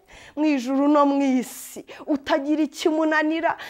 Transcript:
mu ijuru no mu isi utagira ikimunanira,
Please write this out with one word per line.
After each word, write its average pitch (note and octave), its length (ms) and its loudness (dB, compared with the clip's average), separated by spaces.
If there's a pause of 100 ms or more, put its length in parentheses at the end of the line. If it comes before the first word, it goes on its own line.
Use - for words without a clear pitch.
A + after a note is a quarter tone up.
(320)
mu D4+ 140 -2
ijuru C#4 440 0
no D4 160 6
mu C#4 160 2
isi B3+ 640 -4 (160)
utagira D4 640 -2
ikimunanira, D#4 920 0 (120)